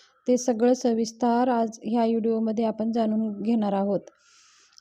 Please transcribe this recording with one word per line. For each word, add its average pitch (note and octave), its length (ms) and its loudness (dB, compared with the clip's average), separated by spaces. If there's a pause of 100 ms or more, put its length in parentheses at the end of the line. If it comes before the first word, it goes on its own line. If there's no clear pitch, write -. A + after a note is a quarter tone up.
(280)
ते B3 80 4
सगळं A#3+ 360 2
सविस्तर A#3+ 760 0
आज A3+ 360 -2
ह्या A3+ 200 0
व्हिडिओमध्ये A3+ 600 0
आपण A3 280 -2
जाणून A3 500 -2
घेणार G#3+ 300 0
आहोत. G3 280 0 (800)